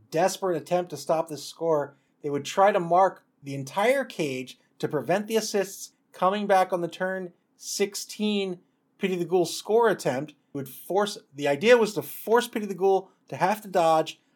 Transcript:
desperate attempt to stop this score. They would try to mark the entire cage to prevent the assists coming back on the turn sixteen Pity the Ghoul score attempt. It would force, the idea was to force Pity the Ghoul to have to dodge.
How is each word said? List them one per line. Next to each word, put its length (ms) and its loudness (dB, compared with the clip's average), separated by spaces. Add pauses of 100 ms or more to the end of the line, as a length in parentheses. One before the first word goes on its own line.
(120)
desperate 440 0
attempt 360 -2
to 60 -8
stop 300 -2
this 160 -12
score. 520 -2 (260)
They 80 -6
would 160 -4
try 260 4
to 80 2
mark 440 2 (180)
the 140 -10
entire 500 0
cage 540 -6 (200)
to 80 -4
prevent 400 -2
the 100 0
assists 560 -4 (200)
coming 340 0
back 240 4
on 100 -2
the 60 -2
turn 440 -6 (260)
sixteen 1040 -4 (380)
Pity 180 -2
the 100 -2
Ghoul 200 4
score 440 2
attempt. 420 -2
It 40 -20 (180)
would 160 -8
force, 480 -2 (160)
the 140 -4
idea 300 6
was 180 2
to 60 -4
force 460 -2
Pity 180 -6
the 100 -6
Ghoul 340 2 (200)
to 80 -10
have 240 0
to 80 -16
dodge. 500 2 (160)